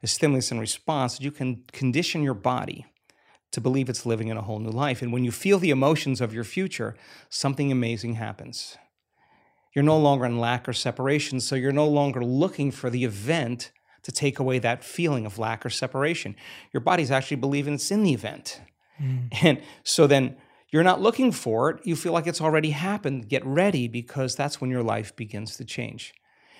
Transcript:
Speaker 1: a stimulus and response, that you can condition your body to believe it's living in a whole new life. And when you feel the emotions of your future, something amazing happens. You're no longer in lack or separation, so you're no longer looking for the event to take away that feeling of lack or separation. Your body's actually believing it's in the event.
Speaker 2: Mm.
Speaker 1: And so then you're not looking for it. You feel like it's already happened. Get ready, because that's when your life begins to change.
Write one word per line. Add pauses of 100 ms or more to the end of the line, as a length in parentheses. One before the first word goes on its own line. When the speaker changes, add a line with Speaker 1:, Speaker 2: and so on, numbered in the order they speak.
Speaker 1:
a
stimulus
and
response,
that
you
can
condition
your
body (680)
to
believe
it's
living
in
a
whole
new
life.
And
when
you
feel
the
emotions
of
your
future, (340)
something
amazing
happens. (960)
You're
no
longer
in
lack
or
separation,
so
you're
no
longer
looking
for
the
event (320)
to
take
away
that
feeling
of
lack
or
separation. (380)
Your
body's
actually
believing
it's
in
the
event. (400)
Speaker 2:
Mm.
Speaker 1:
And (220)
so
then (320)
you're
not
looking
for
it.
You
feel
like
it's
already
happened.
Get
ready,
because
that's
when
your
life
begins
to
change. (460)